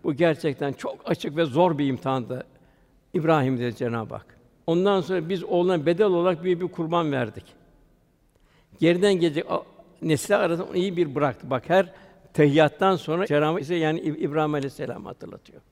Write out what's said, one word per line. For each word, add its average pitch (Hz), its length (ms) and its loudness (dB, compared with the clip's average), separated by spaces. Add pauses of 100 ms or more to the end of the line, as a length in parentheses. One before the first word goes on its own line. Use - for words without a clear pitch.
Bu 160 100 -2
gerçekten 147 600 0
çok - 360 -8
açık 156 280 -4
ve 165 80 2
zor 156 320 2
bir 143 100 0
imtihandı. 127 560 -4 (680)
"İbrahim," 147 460 2
dedi 120 160 -4
Cenab-ı 117 400 -6
Hak. - 220 -20 (300)
"Ondan 185 340 2
sonra 170 280 -4
biz 185 140 -4
oğluna 175 420 0
bedel 170 200 2
olarak 175 380 0
büyük 180 180 0
bir 180 60 -4
kurban 165 440 -2
verdik." 120 340 -4 (1300)
Geriden 175 340 4
gelecek 165 360 0
a-, 165 140 -4 (380)
nesli 165 340 0
arasında 170 320 0
onu - 80 -10
iyi 180 220 -2
bir 147 180 0
bıraktı. 143 340 -2
Bak, 131 200 -4
her 180 240 2 (400)
tehiyyattan 151 640 4
sonra 165 300 -4
Cenab-ı 147 200 2
Hak 165 140 0
bize, 156 160 -4
yani 160 240 0
İb-, 151 180 -4
İbrahim 151 360 -2
Aleyhisselam'ı 135 540 -8
hatırlatıyor. - 540 -18 (100)